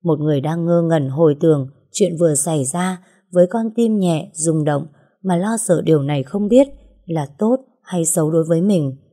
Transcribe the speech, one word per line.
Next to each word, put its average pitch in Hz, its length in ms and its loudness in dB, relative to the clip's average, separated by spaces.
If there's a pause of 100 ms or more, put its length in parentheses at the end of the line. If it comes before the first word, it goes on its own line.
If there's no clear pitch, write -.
Một 156 160 0
người 151 220 -2
đang 165 240 -4
ngơ 170 160 0
ngẩn 160 280 0
hồi 147 300 2
tưởng 147 280 2 (240)
chuyện 175 280 -2
vừa 160 160 2
xảy 156 300 -2
ra 180 380 -6 (280)
với 175 180 4
con 226 160 -4 (100)
tim 220 240 0
nhẹ 170 340 0
rung 156 300 -2
động 147 240 -2 (360)
mà 185 140 0
lo 214 200 -2
sợ 175 240 0
điều 156 220 2
này 139 200 -2
không 202 240 -4
biết 254 200 6 (380)
là 156 220 -4 (100)
tốt 226 200 0 (260)
hay 175 220 -4
xấu 156 260 0
đối 165 120 2
với 165 180 0
mình. 160 360 0 (160)